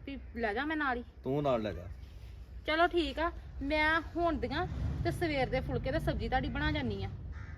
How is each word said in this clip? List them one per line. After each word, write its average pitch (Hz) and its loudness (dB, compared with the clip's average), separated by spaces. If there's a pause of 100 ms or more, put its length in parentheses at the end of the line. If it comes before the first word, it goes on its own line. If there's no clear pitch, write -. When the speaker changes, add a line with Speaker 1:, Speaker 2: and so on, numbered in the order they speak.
Speaker 1:
ਵੀ 277 -8 (180)
ਲੈ 220 0
ਜਾ 254 0
ਮੈਂ 311 0
ਨਾਲ 269 2
ਹੀ। 240 -6 (200)
Speaker 2:
ਤੂੰ 143 2
ਨਾਲ 123 4
ਲੈ 104 0
ਜਾ। 85 -6 (840)
Speaker 1:
ਚਲੋ 320 6
ਠੀਕ 302 2
ਆ, 339 2 (300)
ਮੈਂ 302 4 (140)
ਹੁਣ 330 2
ਦੀਆਂ 277 0 (360)
ਤੇ 339 2
ਸਵੇਰ 277 2
ਦੇ 254 2
ਫੁਲਕੇ 247 -2
ਤੇ 311 2
ਸਬਜ਼ੀ 233 0
ਤੁਹਾਡੀ 269 2
ਬਣਾ 285 0
ਜਾਨੀ 226 0
ਆ। 196 -4 (480)